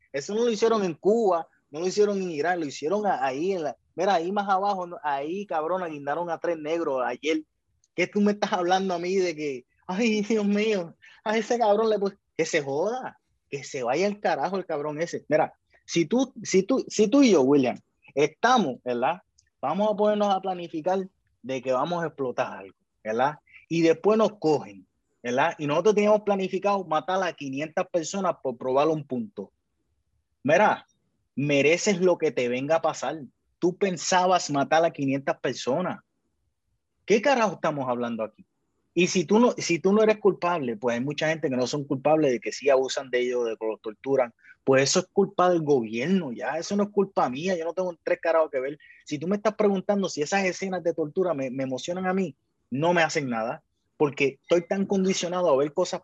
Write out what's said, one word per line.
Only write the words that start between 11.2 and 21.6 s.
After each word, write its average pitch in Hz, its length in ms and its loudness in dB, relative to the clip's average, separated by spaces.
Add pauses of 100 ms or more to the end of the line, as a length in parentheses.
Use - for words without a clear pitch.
a 220 140 0
ese 233 200 0
cabrón 220 300 4
le 214 100 2
pus-, 196 180 -4 (200)
que 165 80 0
se 160 160 0
joda, 165 580 -4 (300)
que 139 160 -10
se 135 180 -8
vaya 143 240 0
al 208 140 -4
carajo 170 380 -2
el 175 80 -8
cabrón 151 340 -6
ese? 165 280 -6
Mira, 147 260 2 (320)
si 170 180 0
tú, 254 380 0
si 190 220 4
tú, 254 240 0
si 208 200 2
tú 277 140 6
y 247 80 6
yo, 165 120 6
William, 127 360 4 (360)
estamos, 180 720 2
¿verdad? 127 380 -2 (400)
Vamos 190 280 0
a 202 60 -2
ponernos 208 380 2
a 190 80 0
planificar 175 560 -4 (440)
de 127 200 -6